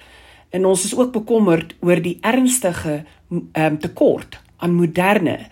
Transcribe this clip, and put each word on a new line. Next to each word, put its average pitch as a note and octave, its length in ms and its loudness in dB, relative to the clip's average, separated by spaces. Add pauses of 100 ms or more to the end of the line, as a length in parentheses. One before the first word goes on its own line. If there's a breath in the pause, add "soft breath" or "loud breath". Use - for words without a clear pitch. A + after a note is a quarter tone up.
(500 soft breath)
En F#3 160 -2
ons F#3+ 180 2
is F#3+ 120 -6
ook B3 160 2
bekommerd G#3 680 0
oor F3 220 2
die E3+ 200 -4
ernstige, G3+ 840 0 (480 soft breath)
ehm, D#3 260 0
tekort - 640 -2 (180)
aan F3 160 -2
moderne F3 680 0 (120)